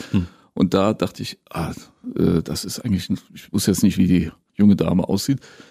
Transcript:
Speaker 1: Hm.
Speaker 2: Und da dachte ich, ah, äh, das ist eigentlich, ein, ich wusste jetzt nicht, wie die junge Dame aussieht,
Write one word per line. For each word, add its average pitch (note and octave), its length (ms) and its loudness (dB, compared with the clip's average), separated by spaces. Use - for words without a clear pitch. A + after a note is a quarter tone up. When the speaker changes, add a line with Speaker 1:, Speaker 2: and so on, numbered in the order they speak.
Speaker 1:
Hm. F#2 160 0
Speaker 2:
Und F2 160 0
da G2+ 220 2
dachte - 280 -6
ich, - 160 -14
ah, - 220 -8
äh, F2+ 280 2
das - 200 -8
ist - 140 -12
eigentlich, F#2+ 320 -4
ein, - 80 -2
ich - 180 -18
wusste G#2 200 0
jetzt F2 100 -2
nicht, G2 160 4
wie F#2+ 80 4
die E2+ 240 2
junge G2+ 200 6
Dame F2+ 320 0
aussieht, C3+ 320 -2